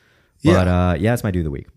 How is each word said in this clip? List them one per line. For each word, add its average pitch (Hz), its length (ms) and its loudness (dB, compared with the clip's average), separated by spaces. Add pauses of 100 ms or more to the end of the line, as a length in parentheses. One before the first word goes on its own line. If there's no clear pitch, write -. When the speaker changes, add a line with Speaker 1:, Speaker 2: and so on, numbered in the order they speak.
(400)
Speaker 1:
Yeah. - 140 2
Speaker 2:
But, 92 140 2
uh, 90 300 2
yeah, 107 160 0
it's 120 100 -8
my 107 60 -2
dude 90 100 -2
of 80 40 -2
the 76 60 -6
week. 67 160 -10 (100)